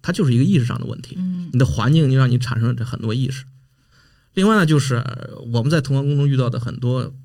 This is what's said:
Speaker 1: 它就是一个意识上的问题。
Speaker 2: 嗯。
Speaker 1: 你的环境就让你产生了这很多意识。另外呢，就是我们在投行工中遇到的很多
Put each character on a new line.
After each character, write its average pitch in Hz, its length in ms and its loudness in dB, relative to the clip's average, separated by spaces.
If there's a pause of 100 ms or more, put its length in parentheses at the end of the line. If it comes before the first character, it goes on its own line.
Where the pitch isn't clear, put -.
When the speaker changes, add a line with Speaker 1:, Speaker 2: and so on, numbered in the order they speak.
Speaker 1:
它 - 80 -2
就 190 120 0
是 127 100 4
一 117 40 2
个 127 60 4
意 185 160 4
识 120 60 2
上 - 140 -4
的 - 60 -8
问 - 160 -10
题。 - 160 -16
Speaker 2:
嗯。 180 340 -6
Speaker 1:
你 123 60 0
的 117 80 4
环 104 260 0
境 151 200 4
就 135 40 2
让 131 140 4
你 120 80 2
产 120 220 -2
生 117 80 2
了 123 80 0
这 117 100 -6
很 123 140 -8
多 110 120 -4
意 131 200 -2
识。 - 140 -12 (880)
另 190 120 2
外 220 100 4
呢， 180 100 4
就 151 100 4
是 131 260 0 (480)
我 117 120 0
们 143 80 0
在 165 100 2
投 135 140 -2
行 139 100 0
工 143 100 0
中 143 140 2
遇 135 80 2
到 123 100 2
的 123 120 -2
很 - 200 -8
多 127 320 -2 (140)